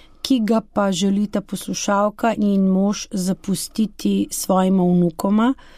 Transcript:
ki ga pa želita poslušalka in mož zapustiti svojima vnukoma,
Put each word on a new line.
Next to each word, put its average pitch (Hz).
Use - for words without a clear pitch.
ki 262
ga 220
pa 202
želita 196
poslušalka 202
in 196
mož 196
zapustiti 196
svojima 185
vnukoma, 196